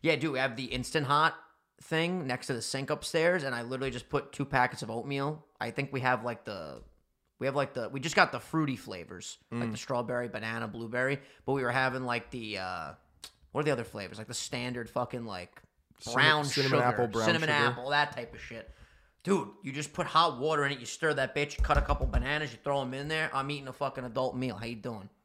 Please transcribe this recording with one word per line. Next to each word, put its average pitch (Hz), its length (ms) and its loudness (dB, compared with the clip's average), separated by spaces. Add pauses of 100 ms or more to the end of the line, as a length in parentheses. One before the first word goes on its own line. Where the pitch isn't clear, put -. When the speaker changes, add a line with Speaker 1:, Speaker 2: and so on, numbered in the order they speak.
Speaker 1:
Yeah, 156 160 4
dude, 143 160 0
we 127 60 0
have 127 180 0
the 131 80 -6
Instant 127 420 -2
Hot 151 280 4 (480)
thing 165 440 0
next 127 200 -4
to 139 60 0
the 113 80 -2
sink 135 280 -4
upstairs, 160 560 2
and 127 100 -2
I 120 60 -4
literally 127 300 -4
just 120 180 -10
put - 240 -2
two 143 100 -4
packets 127 380 2
of 110 100 -8
oatmeal. 139 540 -4 (160)
I 117 100 -4
think 143 220 -4
we 131 80 -2
have, 127 240 2
like, 117 180 -6
the, 78 380 -8 (580)
we 127 80 -4
have, 135 80 0
like, 139 200 0
the, 117 120 -4
we 135 140 -6
just 160 160 0
got 180 160 8
the - 80 -4
fruity 151 340 0
flavors, 90 640 -12 (160)
like 117 160 -2
Speaker 2:
Mm. - 20 -4
Speaker 1:
the 107 60 -6
strawberry, 120 500 -2
banana, 113 400 -4
blueberry, 123 520 -2 (260)
but 131 80 2
we 139 100 2
were 123 80 2
having, 131 320 2
like, 120 280 -2
the, 110 260 -6
uh, 90 340 -6 (640)
what 143 80 0
are - 20 0
the 147 80 2
other 120 140 0
flavors? 98 320 -10
Like, 110 100 -12
the 123 60 -10
standard 123 560 -6
fucking, 123 360 -4
like, 90 360 -10 (380)
Speaker 2:
Cinna-, 117 160 -8
Speaker 1:
brown 151 300 8
Speaker 2:
cinnamon 139 340 4
Speaker 1:
sugar, 127 40 6
Speaker 2:
apple, 120 240 4
brown 110 180 2
Speaker 1:
cinnamon 160 240 4
Speaker 2:
sugar. 147 160 6
Speaker 1:
apple, 123 240 0
that 143 260 4
type 117 180 -8
of 117 80 -14
shit. - 280 -12 (540)
Dude, 185 260 2 (140)
you 135 100 -8
just 143 200 -6
put 175 140 -2
hot 160 320 4
water 147 260 2
in 139 60 2
it, 127 80 -4
you 120 60 -12
stir 151 300 0
that 131 200 0
bitch, 143 220 0
you - 60 2
cut 143 140 4
a 143 40 6
couple 143 260 2
bananas, 135 440 0
you 117 120 -14
throw 139 180 0
'em 127 120 -4
in 143 140 -6
there. 156 260 0
I'm 135 180 -2
eating 139 160 -6
a 127 60 -10
fucking 135 320 -4
adult 127 300 -2
meal. 123 200 -2
How 110 100 -8
you 117 100 -6
doing? 104 340 -8 (160)